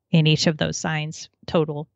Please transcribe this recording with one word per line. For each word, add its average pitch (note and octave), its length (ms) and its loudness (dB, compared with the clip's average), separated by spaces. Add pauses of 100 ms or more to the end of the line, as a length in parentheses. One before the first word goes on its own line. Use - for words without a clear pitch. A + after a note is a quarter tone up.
(100)
in D#3 160 4
each D#3 220 2
of D#3 80 0
those D#3 200 -2
signs D#3 520 -6 (180)
total. D3+ 500 -2